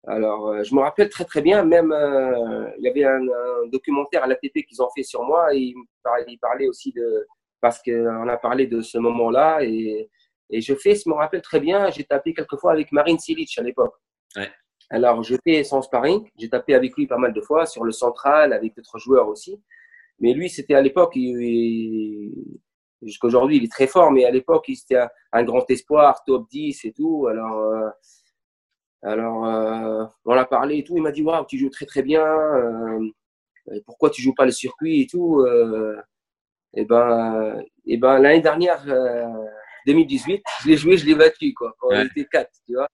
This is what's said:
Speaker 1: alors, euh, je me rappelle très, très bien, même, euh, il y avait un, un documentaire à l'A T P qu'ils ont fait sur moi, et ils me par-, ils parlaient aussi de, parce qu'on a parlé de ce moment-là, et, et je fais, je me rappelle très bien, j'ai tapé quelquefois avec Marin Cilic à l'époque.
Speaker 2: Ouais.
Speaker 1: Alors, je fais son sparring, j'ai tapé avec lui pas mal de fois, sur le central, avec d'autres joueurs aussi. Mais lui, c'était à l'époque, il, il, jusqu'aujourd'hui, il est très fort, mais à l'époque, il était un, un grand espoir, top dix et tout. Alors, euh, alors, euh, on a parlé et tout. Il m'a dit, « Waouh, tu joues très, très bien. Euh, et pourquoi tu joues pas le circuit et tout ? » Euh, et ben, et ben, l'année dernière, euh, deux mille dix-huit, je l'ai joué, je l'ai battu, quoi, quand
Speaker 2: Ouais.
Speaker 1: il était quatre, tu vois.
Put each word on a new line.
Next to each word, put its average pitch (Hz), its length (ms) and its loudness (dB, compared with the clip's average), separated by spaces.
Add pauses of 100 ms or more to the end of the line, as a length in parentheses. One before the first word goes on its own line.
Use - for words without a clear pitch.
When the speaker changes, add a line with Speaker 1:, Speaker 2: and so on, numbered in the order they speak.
Speaker 1:
alors, 107 400 -2
euh, 107 140 -4
je 110 120 -4
me 139 60 4
rappelle 151 280 0
très, 180 160 -10
très 151 180 -6
bien, 190 220 4
même, 165 260 4
euh, 127 880 -2
il 120 60 -10
y 127 40 0
avait 139 160 0
un, 135 180 2
un 123 460 -4
documentaire 139 560 -2
à - 20 -2
l'A 127 100 -4
T 135 140 -10
P 151 140 -6
qu'ils 120 180 -6
ont 123 120 0
fait 139 80 -8
sur 120 220 -8
moi, 156 300 2
et 139 40 0
ils 127 180 -6
me 123 80 -20 (180)
par-, 120 240 -2
ils 120 120 -20
parlaient 127 300 -4
aussi 127 240 -8
de, 113 340 -4 (340)
parce 120 220 0
qu'on 117 460 -4
a 120 80 -2
parlé 123 320 -2
de 117 120 -4
ce 110 180 -8
moment-là, 120 640 0
et, 110 460 -6 (420)
et 113 100 -4
je 139 140 -2
fais, 196 200 2
je 202 140 -4
me 156 60 0
rappelle 156 280 -2
très - 160 -4
bien, 185 320 0
j'ai 147 140 -12
tapé 143 300 -2
quelquefois 160 380 -2
avec 156 200 -2
Marin 151 260 2
Cilic 160 400 -8
à 120 40 -6
l'époque. 123 320 -2 (420)
Speaker 2:
Ouais. 101 140 -10 (400)
Speaker 1:
Alors, 117 340 0
je 117 180 -4
fais 156 220 2
son 135 180 -2
sparring, 151 560 -2
j'ai 113 100 -12
tapé 127 260 0
avec 127 200 2
lui 143 140 -4
pas 123 100 -2
mal 123 140 0
de 104 80 -6
fois, 156 260 0
sur 123 160 -12
le 117 80 -2
central, 139 640 2
avec 113 240 -6
d'autres 113 240 -20
joueurs 123 260 4
aussi. 180 340 -12 (600)
Mais 117 120 4
lui, 160 160 -2
c'était 147 260 -4
à 139 60 8
l'époque, 139 360 2
il, 123 260 -4
il, 110 1160 -6 (420)
jusqu'aujourd'hui, 120 560 2
il 117 60 2
est 113 80 -8
très 135 140 2
fort, 160 240 6
mais 131 140 6
à 123 60 4
l'époque, 143 380 0
il 131 100 -8
était - 180 -2
un, 120 140 0 (220)
un 117 120 2
grand 123 260 0
espoir, 143 540 4
top 123 260 0
dix 143 340 -8
et 110 80 -8
tout. 151 340 -2
Alors, 113 320 -4
euh, 110 320 -2 (1120)
alors, 113 440 -4
euh, 110 580 -4 (200)
on 117 80 0
a 127 120 4
parlé 135 340 0
et 139 60 -6
tout. 175 120 -6
Il 165 60 0
m'a 151 100 -2
dit, « 147 100 -6
Waouh, 160 220 -2
tu 135 140 -10
joues 135 120 -2
très, - 160 -14
très - 160 -4
bien. 156 220 2
Euh, 117 840 -2 (640)
et 104 100 -10
pourquoi - 280 0
tu 127 120 -12
joues 127 120 2
pas 135 120 4
le 127 40 4
circuit 147 520 -2
et 127 40 0
tout ? » 170 400 0
Euh, 110 540 0 (760)
et 107 100 -2
ben, 113 760 0 (220)
et 113 120 -2
ben, 131 220 4
l'année 147 220 8
dernière, 160 480 0
euh, 123 380 -2 (600)
deux 139 60 2
mille 160 140 6
dix-huit, 139 360 -4 (200)
je 147 60 -2
l'ai 156 80 8
joué, 160 200 4
je 147 100 -2
l'ai 156 80 4
battu, 156 400 4
quoi, 113 240 -10
quand 127 100 -2
Speaker 2:
Ouais. 107 140 2
Speaker 1:
il - 40 0
était 139 240 -8
quatre, 135 200 0 (160)
tu 120 80 -8
vois. 135 200 -2